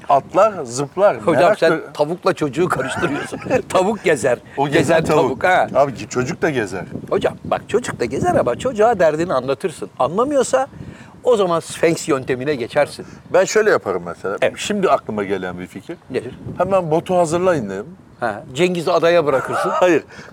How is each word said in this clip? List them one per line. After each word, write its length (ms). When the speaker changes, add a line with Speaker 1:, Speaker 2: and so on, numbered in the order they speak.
Speaker 1:
Atlar, 540
zıplar. 540
Speaker 2:
Hocam 260
Speaker 1:
merak 160
Speaker 2:
sen 120
Speaker 1:
da- 220
Speaker 2:
tavukla 400
çocuğu 360
karıştırıyorsun. 680
<laughs> 160
Tavuk 340
gezer. 360
Speaker 1:
O 100
gezen 120
Speaker 2:
Gezen 240
Speaker 1:
tavuk. 380
Speaker 2:
tavuk, 20
ha. 320
Speaker 1:
Abi 200
ki 140
çocuk 320
da 80
gezer. 360
Speaker 2:
Hocam 240
bak 240
çocuk 320
da 60
gezer 300
ama 200
çocuğa 440
derdini 340
anlatırsın. 560
Anlamıyorsa 680
o 140
zaman 220
Sphinx 480
yöntemine 480
geçersin. 500
Speaker 1:
Ben 120
şöyle 240
yaparım 360
mesela. 360
Speaker 2:
Evet. 160
Speaker 1:
Şimdi 320
aklıma 340
gelen 360
bir 80
fikir. 300
Speaker 2:
Nedir? 300
Speaker 1:
Hemen 340
botu 260
hazırlayın 520
derim. 160
Speaker 2:
Ha, 240
Cengiz'i 380
adaya 340
bırakırsın. 440
<laughs> 40
Speaker 1:
Hayır. 300